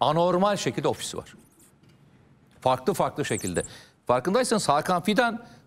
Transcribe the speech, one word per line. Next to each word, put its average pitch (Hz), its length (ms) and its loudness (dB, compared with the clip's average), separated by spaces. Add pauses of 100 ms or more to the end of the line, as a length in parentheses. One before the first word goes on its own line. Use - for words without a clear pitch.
anormal 180 560 2
şekilde 147 320 -4
ofisi - 280 -6
var. - 180 -12 (1300)
Farklı 127 340 0
farklı 147 300 -2
şekilde. 92 380 -4 (440)
Farkındaysanız 190 640 0
Hakan 156 340 0
Fidan 226 420 0 (220)